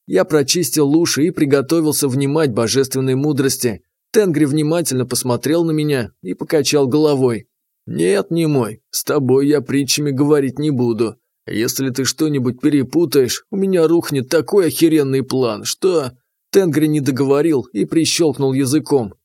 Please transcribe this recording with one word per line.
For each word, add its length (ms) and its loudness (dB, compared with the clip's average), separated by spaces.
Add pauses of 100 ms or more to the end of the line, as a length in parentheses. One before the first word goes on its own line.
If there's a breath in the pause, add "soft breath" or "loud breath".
(120)
Я 120 2
прочистил 720 0
уши 300 0
и 40 0
приготовился 800 0
внимать 440 0
божественной 640 -2
мудрости. 680 -2 (280)
Тенгри 320 2
внимательно 640 -2
посмотрел 580 -2
на 60 -2
меня 400 -2 (100)
и 140 -8
покачал 540 0
головой. 580 0 (400)
"Нет, 460 -2
не 140 0
мой, 440 -2
с 140 -8
тобой 420 2
я 140 2
притчами 500 -2
говорить 480 0
не 140 -2
буду. 420 0 (320)
Если 440 -4
ты 140 -4
что-нибудь 560 -2
перепутаешь, 920 0
у 40 -4
меня 300 2
рухнет 420 0
такой 380 2
охеренный 560 2
план, 400 -2
что..." 480 -2 (400)
Тенгри 360 2
не 120 0
договорил 760 0
и 120 -2
прищёлкнул 680 0
языком. 640 0 (100)